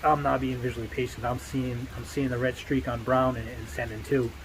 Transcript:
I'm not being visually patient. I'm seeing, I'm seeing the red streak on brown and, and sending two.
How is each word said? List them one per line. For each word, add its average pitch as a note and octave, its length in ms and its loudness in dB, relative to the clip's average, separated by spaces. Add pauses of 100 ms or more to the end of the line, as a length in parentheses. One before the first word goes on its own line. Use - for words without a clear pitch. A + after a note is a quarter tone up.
I'm D3+ 200 6
not C3+ 180 4
being C3 160 0
visually A#2 300 -2
patient. A#2+ 380 -4
I'm A#2+ 140 0
seeing, B2+ 480 -4 (100)
I'm A#2+ 80 -8
seeing C#3 240 -2
the B2+ 80 0
red B2 180 2
streak C3 320 0
on A#2+ 160 -2
brown B2+ 320 4
and, A2+ 120 -6
and A#2 200 -8
sending A2+ 360 -6
two. B2+ 280 2 (140)